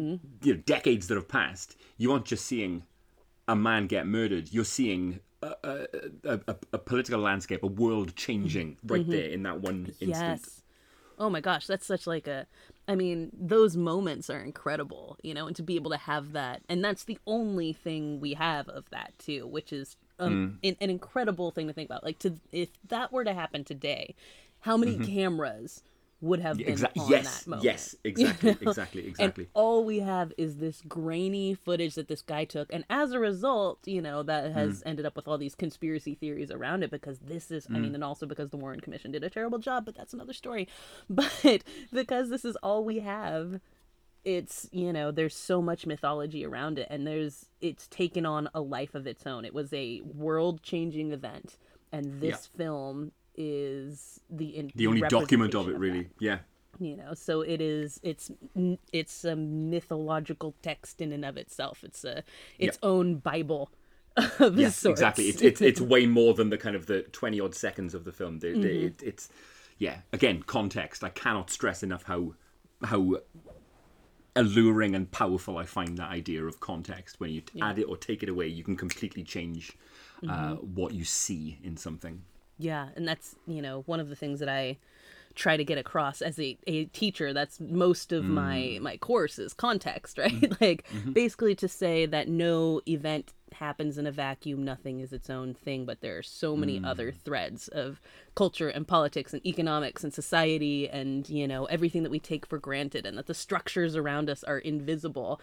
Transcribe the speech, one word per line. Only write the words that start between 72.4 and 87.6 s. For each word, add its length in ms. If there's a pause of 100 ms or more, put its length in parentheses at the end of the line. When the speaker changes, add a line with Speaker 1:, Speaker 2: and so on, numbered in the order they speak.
Speaker 2:
how 320 (1200)
alluring 600
and 160
powerful 480
I 80
find 320
that 120
idea 340
of 160
context. 600
When 100
you 120
t-, 160
Speaker 1:
Yeah. 100
Speaker 2:
add 100
it 60
or 120
take 260
it 60
away, 200
you 160
can 120
completely 460
change, 500 (500)
uh, 40 (280)
Speaker 1:
Mm-hmm. 200
Speaker 2:
what 200
you 100
see 580
in 140
something. 460 (360)
Speaker 1:
Yeah, 380
and 120
that's, 260 (120)
you 140
know, 260
one 140
of 80
the 80
things 240
that 80
I 300 (560)
try 220
to 80
get 140
across 440
as 160
a, 180 (100)
a 200
teacher. 460
That's 260
most 540